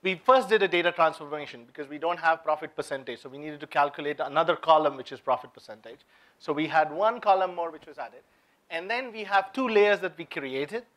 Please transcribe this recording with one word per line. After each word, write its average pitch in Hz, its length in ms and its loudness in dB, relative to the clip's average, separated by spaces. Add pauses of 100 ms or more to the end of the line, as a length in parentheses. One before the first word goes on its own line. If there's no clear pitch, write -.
We 190 140 -2
first 254 320 4
did 208 140 4
a 202 60 2
data 175 220 2
transformation 147 720 -4
because 135 240 -14
we 147 100 -12
don't 170 200 -2
have 165 240 0
profit 151 320 -4
percentage. 131 460 -8
So - 80 -18
we 131 100 -16
needed 151 220 -12
to 147 60 -12
calculate 147 520 0
another 156 380 0
column, 156 400 4
which 131 160 -12
is 131 80 -14
profit 123 340 -2
percentage. 117 460 -20 (380)
So - 140 -8
we 151 140 -2
had 151 260 2
one 214 280 0
column 190 340 2
more, 170 160 -6
which 156 160 -18
was 151 120 -20
added. 127 240 -14 (480)
And 175 200 -6
then 240 220 -4
we 220 120 -10
have 196 280 2
two 262 160 -2
layers 208 320 6
that 175 180 -6
we 170 60 -10
created. 147 600 -6 (120)